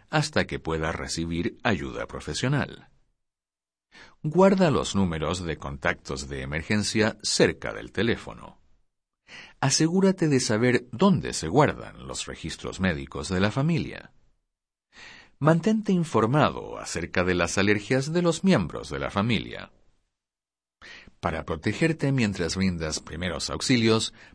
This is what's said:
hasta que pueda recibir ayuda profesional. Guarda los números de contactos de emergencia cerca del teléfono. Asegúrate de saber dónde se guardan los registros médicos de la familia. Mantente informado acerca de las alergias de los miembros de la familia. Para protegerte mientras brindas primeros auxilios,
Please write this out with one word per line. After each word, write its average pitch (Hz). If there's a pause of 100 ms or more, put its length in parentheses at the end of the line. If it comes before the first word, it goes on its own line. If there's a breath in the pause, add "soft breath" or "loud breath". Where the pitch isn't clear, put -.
(100)
hasta 147
que 69
pueda 80
recibir 82
ayuda 67
profesional. - (1300 loud breath)
Guarda 185
los 80
números 87
de 80
contactos 69
de 69
emergencia 104
cerca -
del 53
teléfono. 87 (1000 loud breath)
Asegúrate 170
de 135
saber 120
dónde 123
se -
guardan 65
los 64
registros 69
médicos 73
de 90
la 101
familia. 110 (1300 loud breath)
Mantente 180
informado 110
acerca 85
de 90
las 85
alergias 107
de 175
los 165
miembros 107
de 69
la 67
familia. 92 (1500 loud breath)
Para 80
protegerte 139
mientras 98
brindas 85
primeros 82
auxilios, 110 (220 loud breath)